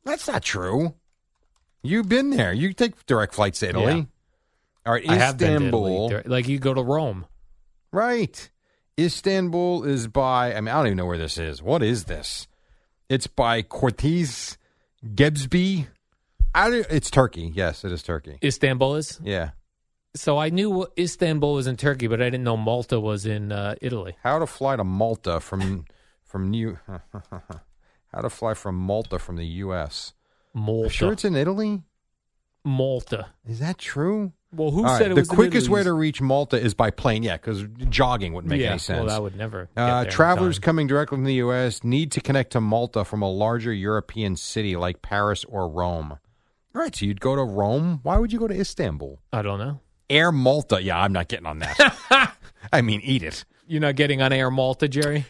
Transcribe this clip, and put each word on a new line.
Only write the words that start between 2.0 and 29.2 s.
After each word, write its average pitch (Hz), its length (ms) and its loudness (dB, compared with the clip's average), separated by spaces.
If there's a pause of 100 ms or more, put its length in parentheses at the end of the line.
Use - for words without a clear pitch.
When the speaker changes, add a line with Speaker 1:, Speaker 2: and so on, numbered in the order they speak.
Speaker 1:
been 269 220 2
there. 117 220 2
You 156 200 0
take - 340 -2
direct 110 280 2
flights 101 260 0
to 104 100 0
Italy. 101 240 2
Speaker 2:
Yeah. 165 100 0 (840)
Speaker 1:
All 117 60 2
right, 117 160 -2
Speaker 2:
I 160 80 6
have 131 220 4
been 156 240 4
to 135 60 2
Italy 101 240 0
Speaker 1:
Istanbul. 101 180 0
Speaker 2:
dir-, 107 160 -4
like, 123 220 0
you 139 100 0
go 131 160 0
to 131 80 0
Rome. 123 440 -2 (640)
Speaker 1:
Right. 220 580 -2 (500)
Istanbul 175 840 0
is 135 220 0
by, 123 480 2
I 107 60 -4
mean, 107 80 -2
I 120 100 0
don't 151 80 4
even 98 120 2
know 90 80 -2
where 87 120 -2
this 80 180 -6
is. 78 260 -6
What 135 200 0
is 110 220 0
this? - 420 -8 (600)
It's 135 180 0
by 117 360 0
Cortez 139 920 -2 (480)
Gebsby. 147 840 2 (640)
I 196 160 6
don't, 240 200 0
it's 156 200 0
Turkey. 90 440 2
Yes, 85 300 -2
it 95 80 -4
is 85 120 -6
Turkey. 78 380 -8
Speaker 2:
Istanbul 135 520 0
is? 151 280 -8
Speaker 1:
Yeah. 92 280 -4 (640)
Speaker 2:
So 147 240 0
I 156 120 0
knew 185 360 0 (100)
Istanbul 156 580 0
was 135 120 -2
in 127 100 -4
Turkey, 131 300 0
but 113 160 0
I 123 40 2
didn't 127 180 -2
know 120 120 2
Malta 113 440 0
was 107 260 -4
in, 104 240 -4
uh, 101 320 -4
Italy. 110 400 -6
Speaker 1:
How 139 160 0
to 165 80 -2
fly 135 300 -2
to 107 80 0
Malta 95 560 0
from, 95 460 -4 (180)
<laughs> - 200 -20
from 95 260 -4
New, 110 320 -4
<laughs> - 1300 -18
how - 100 -10
to 117 80 -2
fly 110 240 -4
from 95 220 -6
Malta 92 420 -2
from 87 180 -10